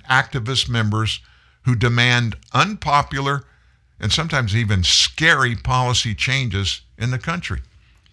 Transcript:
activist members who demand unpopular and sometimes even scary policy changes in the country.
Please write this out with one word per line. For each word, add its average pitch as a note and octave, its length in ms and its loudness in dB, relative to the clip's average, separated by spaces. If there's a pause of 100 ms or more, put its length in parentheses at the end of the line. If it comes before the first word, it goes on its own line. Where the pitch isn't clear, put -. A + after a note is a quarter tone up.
activist C3 600 0
members A2 520 0 (420)
who B2 120 0
demand A#2+ 600 2 (180)
unpopular C#3 920 0 (560)
and G#2+ 100 -2
sometimes C3+ 460 0
even G#2 260 2
scary C3+ 720 2
policy B2 600 0
changes A2 680 -2 (160)
in A#2+ 140 -2
the B2+ 80 -4
country. E3 420 -6 (520)